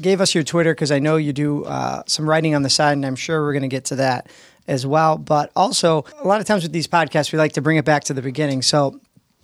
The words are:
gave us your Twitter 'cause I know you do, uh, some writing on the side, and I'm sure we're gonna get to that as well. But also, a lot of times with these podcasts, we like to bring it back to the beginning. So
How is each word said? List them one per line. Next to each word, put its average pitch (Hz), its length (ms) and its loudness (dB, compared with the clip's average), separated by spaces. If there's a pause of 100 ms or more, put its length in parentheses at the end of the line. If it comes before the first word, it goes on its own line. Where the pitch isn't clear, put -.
gave 185 180 2
us 190 140 0
your 165 100 2
Twitter 165 300 2
'cause 143 180 -2
I 143 60 2
know 151 200 2
you 147 160 -2
do, 147 320 -2
uh, 65 420 -6
some 156 200 -2
writing 156 280 2
on 143 80 2
the 131 80 0
side, 147 220 4
and 139 120 -2
I'm 131 100 -4
sure 156 280 -2
we're 147 100 -2
gonna 143 140 -2
get 127 180 -6
to 143 120 -6
that 131 280 0 (420)
as 135 200 -2
well. 156 320 2
But 147 360 0
also, 175 480 2 (160)
a 226 80 -4
lot 208 140 2
of 170 60 -8
times 202 160 0
with 165 80 -6
these 156 160 -4
podcasts, 160 440 0
we 156 60 -2
like 156 140 2
to 151 100 -4
bring 156 160 2
it 135 80 0
back 147 200 2
to - 100 -4
the 127 80 -6
beginning. 135 400 -2
So 143 360 2 (440)